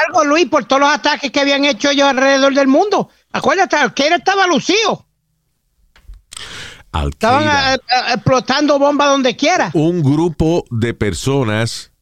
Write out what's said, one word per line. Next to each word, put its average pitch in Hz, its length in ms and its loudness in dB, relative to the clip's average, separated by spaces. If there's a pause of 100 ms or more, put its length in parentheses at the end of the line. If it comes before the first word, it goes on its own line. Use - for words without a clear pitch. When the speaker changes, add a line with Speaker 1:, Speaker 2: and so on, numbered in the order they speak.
Speaker 1:
algo, 320 160 0
Luis, 302 240 2
por 277 160 0
todos 262 160 0
los 285 100 2
ataques 294 400 -2
que - 80 -4
habían 277 280 0
hecho 285 240 -2
ellos 277 180 2
alrededor 269 460 2
del 277 120 2
mundo. 320 440 2 (200)
Acuérdate, 320 460 0
Al 269 160 0
Qaeda 311 240 0
estaba 381 300 0
lucido. 349 600 0 (1800)
Speaker 2:
Al 71 200 -4
Speaker 1:
Estaban, 254 340 0
Speaker 2:
Qaeda. 277 300 0
Speaker 1:
eh, 262 40 -4
eh, 247 360 -4
explotando 269 640 0
bombas 285 320 2
donde 262 260 0
quiera. 294 380 0
Speaker 2:
Un 170 280 2
grupo 160 680 0
de 113 240 -2
personas 113 1080 -2